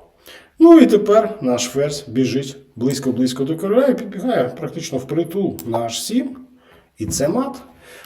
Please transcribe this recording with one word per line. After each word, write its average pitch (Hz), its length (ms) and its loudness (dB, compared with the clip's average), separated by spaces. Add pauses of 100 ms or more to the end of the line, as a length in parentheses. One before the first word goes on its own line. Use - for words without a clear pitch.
(580)
Ну 330 200 10
і 254 80 8
тепер 202 540 2
наш 123 220 -2
ферзь 147 460 -4
біжить 123 480 -2 (200)
близько-близько 127 680 -2
до 156 120 -4
короля 220 300 2
і 247 100 2
підбігає 196 520 -4
практично 156 500 -10
впритул 165 680 -6
на 117 120 -4
Аш 117 260 -6
сім. 247 320 -4 (600)
І 107 80 -8
це 139 220 -2
мат, 254 280 -4 (500)